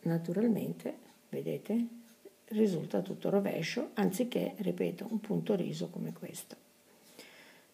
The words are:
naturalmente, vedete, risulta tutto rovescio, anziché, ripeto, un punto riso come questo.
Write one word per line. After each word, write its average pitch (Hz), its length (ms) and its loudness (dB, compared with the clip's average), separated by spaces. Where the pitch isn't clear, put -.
naturalmente, 170 920 2
vedete, 156 580 0
risulta 196 540 2
tutto - 300 -2
rovescio, 202 640 2
anziché, 190 600 2
ripeto, 180 520 0
un 220 120 0
punto 180 340 0
riso 165 340 -2
come 170 240 -6
questo. - 440 -12